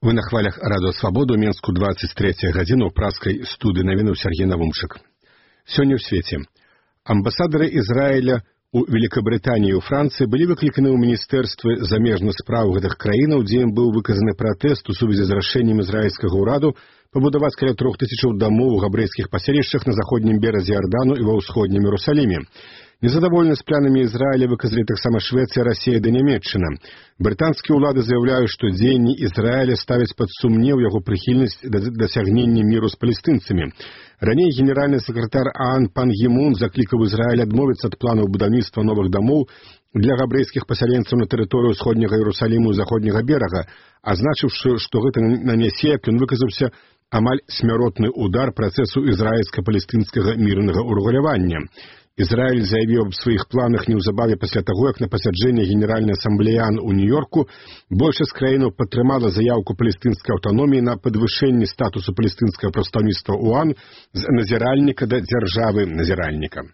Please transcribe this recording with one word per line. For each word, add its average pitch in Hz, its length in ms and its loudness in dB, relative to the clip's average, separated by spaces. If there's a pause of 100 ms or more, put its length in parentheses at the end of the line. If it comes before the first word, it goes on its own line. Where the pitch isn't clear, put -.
Вы 113 80 2
на 117 100 2
хвалях 104 380 -2
Радыё 95 320 0
Свабода. 120 420 0
У 107 60 2
Менску 107 320 -2
дваццаць 92 400 -2
трэцяя 95 400 -2
гадзіна. 92 380 0
У - 20 -18
праскай - 560 -4
студыі 92 400 -2
навінаў 95 320 0
Сергей 90 320 -4
Навумчык. 82 480 -4 (640)
Сёння 139 320 0
ў 117 80 -4
свеце. 82 400 -4 (640)
Амбасадары 147 640 0
Ізраіля 127 720 0 (320)
у 120 80 2
Вялікабрытаніі 110 880 0
і 95 80 2
ў - 80 -12
Францыі 139 400 0
былі 147 240 0
выкліканы 135 400 0
ў 127 80 2
міністэрствы 120 880 -2
замежных 107 480 0
спраў 117 400 -2
гэтых 95 240 -2
краінаў, 127 480 0
дзе 117 160 2
ім 117 80 0
быў 113 240 2
выказаны 107 400 0
пратэст 110 560 -2
у 90 60 -4
сувязі 104 260 0
з 98 160 0
рашэннем 110 400 0
ізраільскага 101 560 -2
ўраду 135 400 0 (400)
пабудаваць 139 400 0
каля 131 160 0
трох 120 240 -2
тысячаў 117 400 -2
дамоў 110 400 2
у 95 80 2
габрэйскіх 101 480 -2
паселішчах 135 560 0
на 117 80 0
заходнім 110 480 0
беразе 104 320 0
Іордану 113 400 0
і 123 80 -2
ва 107 160 2
ўсходнім 101 480 0
Іерусаліме. 101 560 0 (600)
Незадаволенасць 165 640 2
планамі 135 400 2
Ізраіля 131 400 0
выказалі 113 400 -2
таксама 117 320 -2
Швецыя, 123 480 -2
Расія 117 320 0
ды 104 160 0
Нямецчына. 104 640 0 (400)
Брытанскія 143 560 0
ўлады 139 240 2
заяўляюць, 123 480 2
што 110 240 -2
дзеянні 120 460 2 (100)
Ізраіля 120 480 0
ставяць 120 400 -2
пад 113 240 -2
сумнеў 123 400 2
яго 107 240 0
прыхільнасць 123 640 -2
да 107 160 -2
дасягнення 113 800 0
міру 110 240 2
з - 80 -4
палестынцамі. 110 800 -2 (480)
Раней 139 320 2
генеральны 135 480 2
сакратар 120 480 -2
аан 127 400 0
Пан 123 240 0
Гі 120 160 2
Мун 135 240 2
заклікаў 117 480 0
Ізраіль 117 400 0
адмовіцца 113 480 0
ад - 80 -14
планаў 110 320 0
будаўніцтва 107 560 0
новых 104 240 0
дамоў 123 400 0 (400)
для 120 240 2
габрэйскіх 127 480 -2
пасяленцаў 120 560 0
на 110 80 0
тэрыторыі 120 480 0
ўсходняга 113 480 0
Іерусаліму 113 480 0
і 98 80 0
заходняга 107 480 0
берага, 95 400 0 (320)
адзначыўшы, 120 800 -2
што - 240 -2
гэта 123 160 0
нанясе, 113 800 0
як - 80 -6
ён 120 160 2
выказаўся, 127 480 -2 (400)
амаль 120 400 0
смяротны 113 640 0
ўдар 117 400 -2
працэсу 113 560 -2
ізраільска-палестынскага 107 1300 0
мірнага 101 480 2
ўрэгулявання. 104 800 0 (460)
Ізраіль 120 560 0
заявіў 110 380 2
аб 92 100 -8
сваіх 107 320 -2
планах 120 400 0
неўзабаве 107 480 0
пасля 98 240 -4
таго, 101 300 0
як - 100 -6
на 113 80 -2
пасяджэнні 110 560 0
Генеральнай 107 480 2
Асамблеі 107 480 2
аан 110 160 0
у 104 160 -2
Нью-Йорку 131 540 0 (420)
большасць 139 480 0
краінаў 135 400 2
падтрымала 120 560 0
заяўку 110 400 0
палестынскай 110 640 -2
аўтаноміі 123 480 2
на 120 160 0
падвышэнне 117 640 0
статусу 98 480 -4
палестынскага 107 560 -2
прадстаўніцтва 104 640 -2
оан 131 400 0 (400)
з - 160 -8
назіральніка 123 800 0
да 120 160 0
дзяржавы 104 640 0
назіральніка. 80 840 -4